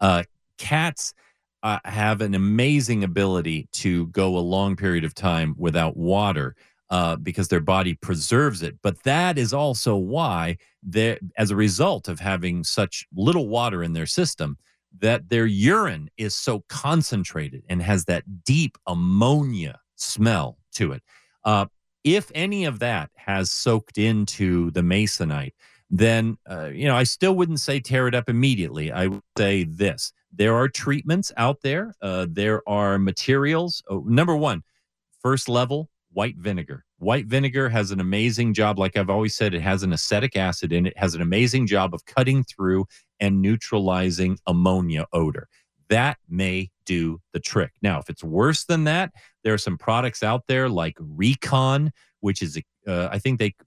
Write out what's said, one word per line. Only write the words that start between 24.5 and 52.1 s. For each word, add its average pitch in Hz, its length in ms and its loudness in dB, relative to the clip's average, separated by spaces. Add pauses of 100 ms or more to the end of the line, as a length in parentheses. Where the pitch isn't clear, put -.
the 87 100 0
masonite, 87 720 0 (340)
then, 113 480 2 (100)
uh, 82 200 -10
you 73 180 -6
know, 135 100 4
I 123 100 4
still 190 300 2
wouldn't 165 260 0
say 143 200 -2
tear 127 260 0
it 120 80 0
up 120 140 0
immediately. 98 640 0
I 92 140 0
would 98 160 -4 (160)
say 98 260 2
this. 80 480 -2 (180)
There 104 240 2
are 127 140 2
treatments 143 680 -2
out 127 240 0
there. 185 400 -4
Uh, 92 260 -2
there 104 400 0
are 101 300 2
materials. 143 880 0
Oh, 95 180 -6
number 151 300 4
one, 131 260 0 (600)
first 131 260 0
level, 127 400 0 (240)
white 104 240 -2
vinegar. 87 480 -6 (140)
White 107 280 0
vinegar 131 440 0
has 104 200 0
an 98 100 -2
amazing 107 540 2
job. 104 240 2
Like 95 180 0
I've 98 140 0
always 104 240 0
said, 104 200 0
it 85 80 -2
has 95 200 0
an 92 100 0
acetic 104 440 -2
acid 90 360 -2
in 87 140 2
it, - 120 -6
has 90 160 0
an 85 80 -4
amazing 113 440 2
job 95 280 2
of 82 100 -12
cutting 131 400 2
through 95 420 0 (340)
and 98 220 4
neutralizing 92 1040 0
ammonia 87 640 2
odor. 80 360 -2 (400)
That 123 300 2 (100)
may 92 420 -2 (160)
do 85 340 -2 (120)
the 82 80 -4
trick. - 320 -2 (100)
Now, 92 160 0
if 69 100 -10
it's - 160 -12
worse 107 400 0
than 160 200 0
that, 175 280 0 (320)
there 110 80 2
are 104 60 2
some 92 200 -4
products 117 440 -2
out 110 260 0
there 131 200 2
like 82 300 -2
Recon, 131 920 2 (280)